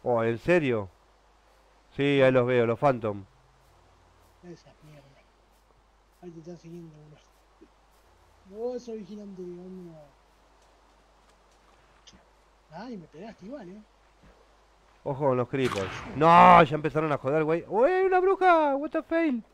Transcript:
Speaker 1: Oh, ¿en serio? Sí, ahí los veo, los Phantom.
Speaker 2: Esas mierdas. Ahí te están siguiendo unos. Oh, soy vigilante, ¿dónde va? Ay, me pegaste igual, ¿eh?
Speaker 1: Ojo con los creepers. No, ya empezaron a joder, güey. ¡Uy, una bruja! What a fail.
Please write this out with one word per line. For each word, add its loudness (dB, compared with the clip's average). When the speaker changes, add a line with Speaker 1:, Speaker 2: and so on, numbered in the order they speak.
Speaker 1:
Oh, 0
¿en -2
serio? 0
Sí, 2
ahí 6
los 4
veo, 2
los -2
Phantom. -2
Speaker 2:
Esas -20
mierdas. -20
Ahí -16
te -18
están -16
siguiendo -18
unos. -20
Oh, -6
soy -12
vigilante, -16
¿dónde -16
va? -20
Ay, -14
me -18
pegaste -20
igual, -16
¿eh? -20
Speaker 1:
Ojo -4
con 0
los -2
creepers. -2
No, 8
ya 0
empezaron -4
a -2
joder, -2
güey. -2
¡Uy, 0
una 2
bruja! 2
What -8
a -4
fail. -2